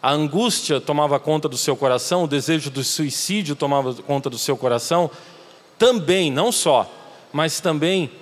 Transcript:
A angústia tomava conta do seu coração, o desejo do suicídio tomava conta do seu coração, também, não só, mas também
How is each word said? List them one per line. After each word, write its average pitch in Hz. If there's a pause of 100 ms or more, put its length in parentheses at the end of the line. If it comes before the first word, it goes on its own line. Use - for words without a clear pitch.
A 131
angústia 156
tomava 147
conta 151
do 127
seu 131
coração, 135
o -
desejo 147
do 131
suicídio 156
tomava 139
conta 139
do 120
seu 135
coração, 131 (680)
também, 185
não 165
só, 131 (400)
mas 156
também 165 (100)